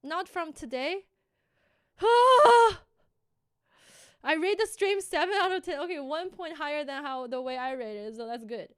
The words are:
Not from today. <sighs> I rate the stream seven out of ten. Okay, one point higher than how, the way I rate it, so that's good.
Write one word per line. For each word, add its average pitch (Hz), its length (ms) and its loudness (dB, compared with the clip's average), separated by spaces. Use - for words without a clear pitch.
Not 339 260 -8
from 330 240 -8
today. 285 520 -6
<sighs> - 20 -20
I 480 760 8
rate 370 180 0
the 427 80 0
stream 392 340 -2
seven 359 400 -2
out 370 120 0
of 370 100 -4
ten. 311 180 -8
Okay, 339 200 -6
one 311 300 -8
point 330 260 -14
higher 294 280 -6
than 277 200 -10
how, 262 220 -8
the 254 140 -8
way 254 160 -8
I 254 160 -6
rate 233 240 -8
it, 214 200 -12
so 233 100 -12
that's 233 180 -10
good. 214 340 -12